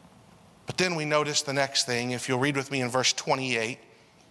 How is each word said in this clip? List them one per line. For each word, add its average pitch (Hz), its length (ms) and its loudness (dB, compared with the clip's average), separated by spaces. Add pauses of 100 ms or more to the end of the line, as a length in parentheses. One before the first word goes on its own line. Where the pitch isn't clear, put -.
(640)
But - 120 -10
then 180 180 2
we 156 100 -2
notice 151 360 0
the 139 120 -4
next 135 320 0
thing, 123 260 -2
if 123 160 -4
you'll 127 120 2
read 139 180 2
with 135 120 -2
me 139 120 -2
in 123 80 -2
verse 123 240 2
twenty-eight 127 680 -2 (520)